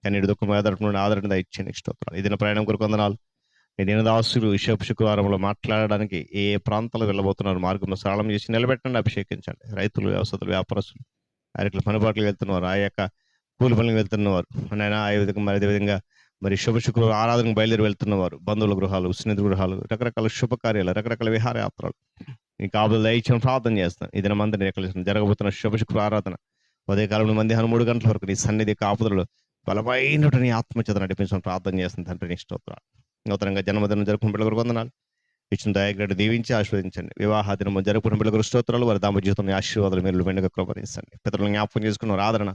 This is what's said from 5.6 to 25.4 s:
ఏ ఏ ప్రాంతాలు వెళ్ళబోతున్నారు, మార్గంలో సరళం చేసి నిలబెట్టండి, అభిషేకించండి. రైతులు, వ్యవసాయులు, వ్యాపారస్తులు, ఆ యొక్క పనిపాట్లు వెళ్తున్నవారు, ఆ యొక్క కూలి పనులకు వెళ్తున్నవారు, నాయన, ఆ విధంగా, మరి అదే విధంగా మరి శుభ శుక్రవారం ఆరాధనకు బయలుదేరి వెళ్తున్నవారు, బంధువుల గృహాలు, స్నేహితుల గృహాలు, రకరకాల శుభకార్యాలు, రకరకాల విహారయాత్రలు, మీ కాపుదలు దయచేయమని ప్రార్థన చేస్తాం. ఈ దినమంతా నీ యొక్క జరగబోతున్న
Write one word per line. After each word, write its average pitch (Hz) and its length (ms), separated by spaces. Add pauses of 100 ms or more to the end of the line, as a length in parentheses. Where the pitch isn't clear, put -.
ఏ 101 200
ఏ 104 40
ప్రాంతాలు 113 480
వెళ్ళబోతున్నారు, 98 540
మార్గంలో 95 360
సరళం 104 360
చేసి 104 200
నిలబెట్టండి, 123 460
అభిషేకించండి. - 800
రైతులు, 98 340
వ్యవసాయులు, 95 400
వ్యాపారస్తులు, 95 560 (540)
ఆ - 40
యొక్క 98 140 (100)
పనిపాట్లు 107 360
వెళ్తున్నవారు, 95 420
ఆ 92 100
యొక్క 101 300 (540)
కూలి 123 160
పనులకు 113 200
వెళ్తున్నవారు, 104 800
నాయన, 104 180
ఆ 107 160
విధంగా, 104 320
మరి 101 140
అదే 101 120
విధంగా 101 340 (420)
మరి 98 140
శుభ 113 200
శుక్రవారం 113 380
ఆరాధనకు 117 380
బయలుదేరి 110 280
వెళ్తున్నవారు, 98 600
బంధువుల 104 360
గృహాలు, 95 340
స్నేహితుల 101 360
గృహాలు, 95 440
రకరకాల 113 360
శుభకార్యాలు, 110 640
రకరకాల 113 380
విహారయాత్రలు, 113 640 (680)
మీ 101 60
కాపుదలు 107 360
దయచేయమని 117 360
ప్రార్థన 117 380
చేస్తాం. 87 380
ఈ 101 60
దినమంతా 104 360
నీ 98 80
యొక్క 92 380
జరగబోతున్న 104 460